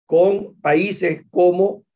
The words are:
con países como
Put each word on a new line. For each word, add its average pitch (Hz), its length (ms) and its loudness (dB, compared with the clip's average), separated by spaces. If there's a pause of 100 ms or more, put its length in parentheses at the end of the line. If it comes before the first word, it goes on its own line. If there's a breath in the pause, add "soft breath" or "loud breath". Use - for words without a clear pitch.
con 190 560 0
países 160 680 -2
como 180 540 0 (120)